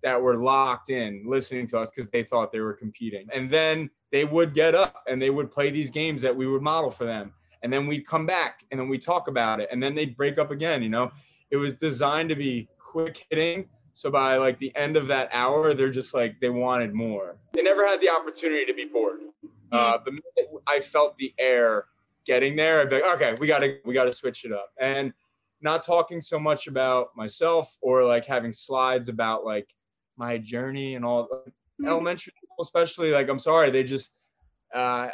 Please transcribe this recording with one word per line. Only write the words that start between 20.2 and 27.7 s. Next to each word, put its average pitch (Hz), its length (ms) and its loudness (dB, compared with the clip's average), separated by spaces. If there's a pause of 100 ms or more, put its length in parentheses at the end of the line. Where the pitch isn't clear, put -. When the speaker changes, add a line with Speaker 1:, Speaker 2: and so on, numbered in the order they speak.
Speaker 1:
I 143 120 2
felt 147 380 2
the 135 220 -8
air 120 480 4 (380)
getting 135 300 2
there, 156 260 4
I'd 135 100 2
be 135 100 4
like, 185 140 4
"Okay, 123 240 2
we 151 80 -2
gotta, 139 360 2
we 123 120 -2
gotta 127 180 4
switch - 320 -8
it 113 60 -8
up." 101 280 -8
And 135 340 -2 (480)
not 156 200 0
talking 170 400 0
so 160 180 -6
much 151 280 -2
about 131 480 0
myself 151 680 0